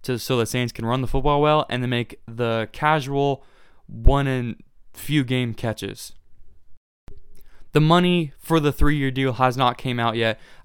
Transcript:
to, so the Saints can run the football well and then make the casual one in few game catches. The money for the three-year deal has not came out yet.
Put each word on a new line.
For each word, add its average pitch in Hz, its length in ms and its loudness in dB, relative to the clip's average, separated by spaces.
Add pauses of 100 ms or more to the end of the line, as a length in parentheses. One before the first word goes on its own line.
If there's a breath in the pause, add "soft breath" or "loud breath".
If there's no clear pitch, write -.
to, 123 160 -4
so 127 180 -2
the 117 80 2
Saints 123 260 -2
can 113 140 -8
run 120 160 0
the 123 60 -2
football 143 340 2
well 151 260 2
and 123 140 -4
then 123 80 -2
make 120 380 -4
the 113 460 -2
casual 139 680 0 (440 soft breath)
one 135 400 4
in 123 300 -4 (360)
few 139 300 -2
game 123 320 -2
catches. 107 580 -8 (1600 soft breath)
The 147 100 4
money 170 560 4
for 165 220 2
the 147 120 2
three-year 147 380 2
deal 131 240 0
has 127 240 2
not 123 220 0
came 123 200 -4
out 117 160 0
yet. 113 240 0 (260 loud breath)